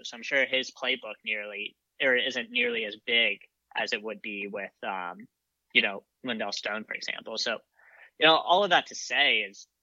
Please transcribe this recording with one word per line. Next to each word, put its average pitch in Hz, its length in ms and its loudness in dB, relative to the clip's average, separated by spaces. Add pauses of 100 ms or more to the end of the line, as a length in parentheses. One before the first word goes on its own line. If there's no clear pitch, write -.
So - 120 -10
I'm 113 60 -12
sure 131 240 2
his 131 240 0
playbook 123 540 -4
nearly, 104 520 -8 (260)
or 131 140 6
isn't 120 340 -2
nearly 120 340 0
as 104 120 -6 (100)
big 117 320 4 (380)
as 110 160 -2
it 110 100 -2
would 107 180 -8
be 101 280 -8
with, 98 240 -8 (140)
um, 95 400 -6 (460)
you 120 80 6
know, 104 220 -2 (220)
Lindell 110 280 -4
Stone, 107 320 -6
for - 100 -10
example. - 440 -8
So, 113 200 -2 (600)
you 151 80 6
know, 160 100 8
all 185 280 4
of 185 60 -2
that 160 180 6
to - 80 -12
say 127 420 2
is, 101 280 -6 (160)